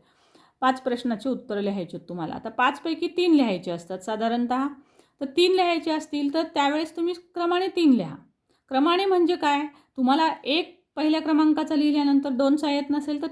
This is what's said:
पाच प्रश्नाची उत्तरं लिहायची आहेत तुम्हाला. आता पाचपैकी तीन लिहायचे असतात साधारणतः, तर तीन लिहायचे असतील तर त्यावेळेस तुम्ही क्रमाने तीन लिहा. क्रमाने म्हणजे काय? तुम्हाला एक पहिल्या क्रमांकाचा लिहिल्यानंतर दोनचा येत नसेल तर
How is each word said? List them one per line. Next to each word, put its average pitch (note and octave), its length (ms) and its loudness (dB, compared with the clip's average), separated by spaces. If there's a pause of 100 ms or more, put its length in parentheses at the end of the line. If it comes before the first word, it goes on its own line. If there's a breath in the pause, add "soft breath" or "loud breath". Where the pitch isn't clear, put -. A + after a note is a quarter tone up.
(600 soft breath)
पाच C4 220 0
प्रश्नाची A#3+ 480 -4
उत्तरं G#3+ 320 -6
लिहायची G3 360 -6
आहेत - 120 -16
तुम्हाला. F3 260 -8
आता - 140 -10
पाचपैकी D4+ 580 -2
तीन F4 260 2
लिहायचे G3+ 380 2
असतात E3+ 280 -8
साधारणतः, A#3 680 -2 (540 soft breath)
तर C#4+ 40 -6 (120)
तीन F4+ 140 6
लिहायचे F4 400 2
असतील D4 420 -4
तर D#4+ 100 0
त्यावेळेस D#4 520 -2
तुम्ही E4+ 180 -2
क्रमाने F4 540 -2
तीन D#4+ 260 4
लिहा. E3 220 -2 (540)
क्रमाने E4+ 360 2
म्हणजे F4+ 300 4
काय? D4 300 0 (320 soft breath)
तुम्हाला C#4 300 2 (160)
एक - 400 -4 (120)
पहिल्या D#4 260 2
क्रमांकाचा D#4 540 2
लिहिल्यानंतर C#4+ 540 2
दोनचा C#4 420 2
येत C#4+ 180 -2
नसेल D4 320 -2
तर E4 100 -6